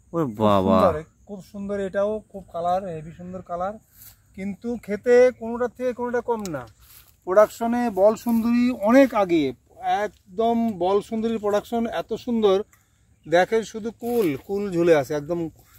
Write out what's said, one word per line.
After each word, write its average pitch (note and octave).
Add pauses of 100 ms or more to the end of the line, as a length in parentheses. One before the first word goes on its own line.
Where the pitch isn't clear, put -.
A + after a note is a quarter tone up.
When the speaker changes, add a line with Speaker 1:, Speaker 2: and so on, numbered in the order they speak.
(120)
Speaker 1:
ওরে E3
Speaker 2:
খুব A2
Speaker 1:
বাবা। G2+
Speaker 2:
সুন্দর, D#3 (220)
খুব G3+
সুন্দর, G3+
এটাও G3+
খুব F#3+
কালার, F3
হেভি E3
সুন্দর F3+
কালার, F3+ (600)
কিন্তু G3+
খেতে A#3+
কোনোটার A#3
থেকে B3
কোনোটা A#3+
কম A3
না। C3+ (580)
প্রোডাকশনে A#3
বল G3+
সুন্দরী A#3
অনেক B3
আগে, E3+ (240)
একদম G#3+
বল F#3+
সুন্দরীর A3+
প্রোডাকশন G#3
এত A#3
সুন্দর, G#3+ (680)
দেখেন F3+
শুধু G#3+
কুল, A3+
কুল G3
ঝুলে E3+
আছে, C#3+
একদম D#3+ (300)